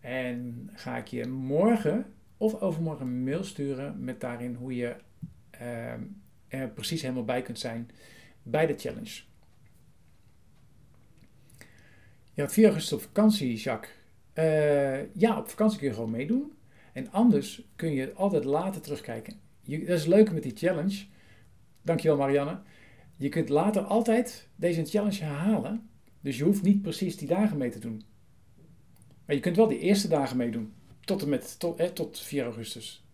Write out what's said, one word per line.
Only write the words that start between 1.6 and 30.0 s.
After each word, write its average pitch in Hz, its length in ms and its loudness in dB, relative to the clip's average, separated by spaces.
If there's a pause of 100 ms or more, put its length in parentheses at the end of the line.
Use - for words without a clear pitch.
of 214 240 -2
overmorgen 160 460 -4
een 127 180 -4
mail 151 200 -2
sturen 139 600 -6
met 127 160 -8
daarin 120 340 -6
hoe 123 220 -8
je, 120 200 -4 (540)
ehm, 117 520 -10 (460)
er 135 200 -6
precies 147 340 -6
helemaal 127 220 -4
bij 123 180 -2
kunt 127 160 -10
zijn 117 320 -8 (520)
bij 151 240 2
de 147 120 0
challenge. - 440 -10 (3000)
Je 147 100 -4
had 139 100 -4
vier 220 120 8
augustus 160 280 4
op 143 100 -4
vakantie, 208 540 2
Jacques. 110 380 -6 (380)
Eh, 147 840 2
ja, 214 240 4
op - 100 -8
vakantie 214 300 2
kun 139 100 -2
je 107 60 -2
gewoon 113 160 -4
meedoen. 190 420 -2 (400)
En - 180 -10
anders 202 680 4
kun 160 160 -2
je 135 200 -2
altijd 185 320 2
later 165 360 -2
terugkijken. - 640 -10 (180)
Je, 147 220 -6
dat 175 140 2
is 151 80 -2
leuk 202 260 8
met 156 100 -2
die 127 140 -6
challenge. 175 500 -2 (760)
Dankjewel, 156 340 2
Marianne. 139 440 0 (560)
Je 139 120 -4
kunt 156 200 0
later 185 340 4
altijd 226 720 0
deze 165 280 0
challenge 202 400 0
herhalen. 185 640 0 (320)
Dus 135 160 -4
je 143 80 -2
hoeft 196 180 4
niet 196 200 6
precies 175 340 -4
die 143 120 -8
dagen 175 300 2
mee 123 120 0
te 113 80 -12
doen. 110 240 -8 (1200)
Maar 143 120 0
je 135 60 -2
kunt 175 140 0
wel 220 120 8
die 127 100 0
eerste 196 300 2